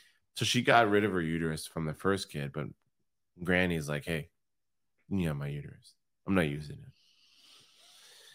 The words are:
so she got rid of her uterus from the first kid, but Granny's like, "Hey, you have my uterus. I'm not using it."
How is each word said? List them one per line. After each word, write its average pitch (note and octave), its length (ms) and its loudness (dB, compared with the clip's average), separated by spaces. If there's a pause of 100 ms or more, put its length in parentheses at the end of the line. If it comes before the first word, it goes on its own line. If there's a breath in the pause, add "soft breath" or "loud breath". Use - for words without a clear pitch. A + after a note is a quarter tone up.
(360 loud breath)
so - 100 -4
she B2 160 2
got A#2+ 280 6
rid G#2 160 6
of G2+ 80 0
her F2+ 80 0
uterus D#2+ 460 -2
from D#2+ 180 -6
the D2+ 80 -4
first F#2+ 360 -2
kid, C#2+ 240 -6
but D2 140 -6 (760)
Granny's F2 460 2
like, D2 180 -4
"Hey, D#2 240 -4 (800)
you F#2+ 200 0
have D2 80 -4
my C#2+ 100 -6
uterus. - 460 -12 (340)
I'm G2 80 2
not E2+ 140 4
using D2 280 -8
it." - 140 -20 (1400 soft breath)